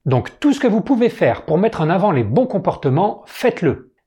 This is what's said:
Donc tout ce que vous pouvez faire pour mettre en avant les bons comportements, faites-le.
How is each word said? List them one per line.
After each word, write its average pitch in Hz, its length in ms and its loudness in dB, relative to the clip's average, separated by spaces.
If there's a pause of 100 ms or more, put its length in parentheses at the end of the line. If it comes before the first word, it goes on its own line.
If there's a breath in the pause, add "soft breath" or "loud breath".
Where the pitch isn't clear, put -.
Donc 123 340 -2
tout 285 140 2
ce 277 60 -6
que 254 80 2
vous 214 120 2
pouvez 240 300 0
faire 123 320 0
pour 160 160 0
mettre 220 240 0
en 156 80 0
avant 185 220 2
les 123 120 2
bons 160 220 2
comportements, 185 800 -2
faites-le. - 640 -2 (140)